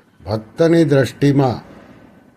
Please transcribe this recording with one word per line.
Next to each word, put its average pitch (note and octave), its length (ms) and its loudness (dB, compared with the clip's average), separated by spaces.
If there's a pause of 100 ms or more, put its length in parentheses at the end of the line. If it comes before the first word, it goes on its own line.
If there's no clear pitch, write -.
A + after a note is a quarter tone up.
(240)
ભક્તની D#3+ 600 -2
દ્રષ્ટિમાં C#3 920 -2 (600)